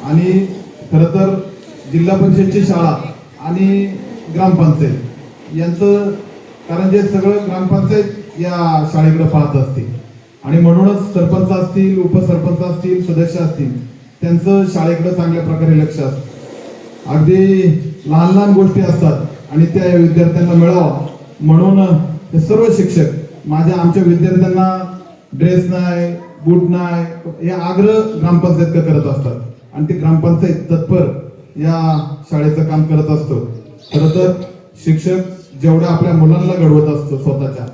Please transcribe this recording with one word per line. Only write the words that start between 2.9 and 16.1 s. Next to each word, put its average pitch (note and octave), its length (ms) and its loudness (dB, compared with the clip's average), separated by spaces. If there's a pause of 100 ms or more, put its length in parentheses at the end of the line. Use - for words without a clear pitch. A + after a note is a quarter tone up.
आणि G3 560 -2 (380)
ग्रामपंचायत D#3+ 640 2 (580)
यांचं, G3 540 0 (580)
कारण F#3+ 220 -2
जे G3+ 120 2
सगळं G3 340 0 (100)
ग्रामपंचायत F#3+ 580 0 (340)
या E3 540 -2
शाळेकडे D#3+ 320 2
पाहत D3 320 0
असते - 440 -4 (440)
आणि D3+ 140 2
म्हणूनच F3+ 560 2
सरपंच F#3 360 0
असतील, F#3+ 520 0
उपसरपंच F3 560 0
असतील, F3+ 480 -4
सदस्य E3+ 380 -2
असतील, C3+ 420 -4 (360)
त्यांचं F3 420 2 (100)
शाळेकडे E3+ 360 -2
चांगल्या E3+ 320 -2
प्रकारे D#3 360 2
लक्ष D3+ 200 -2
असतं. C#3 320 -6 (760)